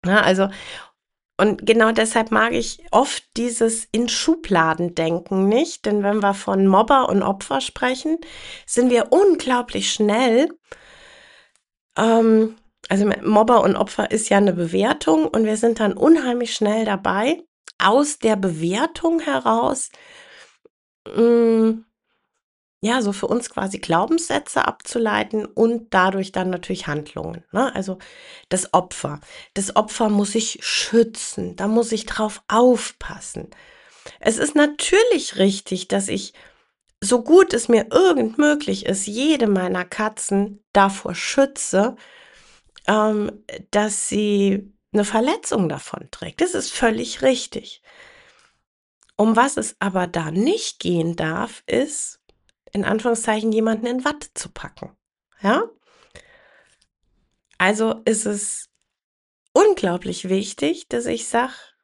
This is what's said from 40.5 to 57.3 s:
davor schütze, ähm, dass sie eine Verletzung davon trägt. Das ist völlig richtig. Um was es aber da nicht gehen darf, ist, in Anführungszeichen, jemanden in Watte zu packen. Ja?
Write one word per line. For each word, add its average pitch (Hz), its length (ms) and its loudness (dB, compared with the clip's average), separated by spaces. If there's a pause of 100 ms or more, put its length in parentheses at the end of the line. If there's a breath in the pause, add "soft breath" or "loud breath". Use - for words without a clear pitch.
davor 196 420 2
schütze, - 840 0 (880 loud breath)
ähm, 214 580 0 (280)
dass 208 360 -2
sie 202 640 0 (200)
eine 208 120 2
Verletzung 220 640 0
davon - 420 -10
trägt. - 300 -12
Das 359 140 0
ist - 180 -6
völlig 226 500 -2
richtig. - 600 -2 (1300 soft breath)
Um 220 200 4
was 269 200 2
es - 240 -6
aber 185 260 -2
da 165 240 -6
nicht 254 500 -2
gehen 170 360 -2
darf, 165 500 -6
ist, - 540 -4 (520)
in 202 120 -2
Anführungszeichen, 220 680 -2
jemanden 220 340 0
in 254 180 -4
Watte 294 300 -4
zu - 160 -12
packen. - 460 -16 (460)
Ja? 254 220 2 (1900 soft breath)